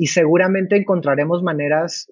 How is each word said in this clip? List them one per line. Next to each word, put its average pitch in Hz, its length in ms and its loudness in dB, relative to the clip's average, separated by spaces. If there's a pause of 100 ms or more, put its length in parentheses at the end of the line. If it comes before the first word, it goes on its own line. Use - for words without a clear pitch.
y 151 60 0
seguramente 185 680 2
encontraremos 165 680 0
maneras 156 680 -4